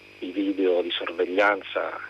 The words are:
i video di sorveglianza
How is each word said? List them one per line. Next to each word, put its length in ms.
i 100
video 520
di 80
sorveglianza 1200